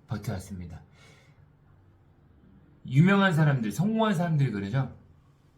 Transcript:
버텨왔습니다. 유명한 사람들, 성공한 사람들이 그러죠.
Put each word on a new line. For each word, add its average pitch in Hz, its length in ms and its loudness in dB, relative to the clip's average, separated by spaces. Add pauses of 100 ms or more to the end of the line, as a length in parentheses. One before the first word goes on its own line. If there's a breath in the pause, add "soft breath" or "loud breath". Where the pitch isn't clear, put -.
버텨왔습니다. 90 760 -10 (2000 loud breath)
유명한 185 460 4
사람들, 139 380 2
성공한 214 440 0
사람들이 156 360 0
그러죠. 101 440 -4 (640)